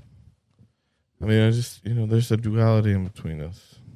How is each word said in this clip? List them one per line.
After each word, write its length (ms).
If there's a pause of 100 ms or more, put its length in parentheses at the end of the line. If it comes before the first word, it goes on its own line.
(1200)
I 40
mean, 220
I 40
just, 340
you 80
know, 120
there's 260
a 60
duality 540
in 160
between 340
us. 340 (200)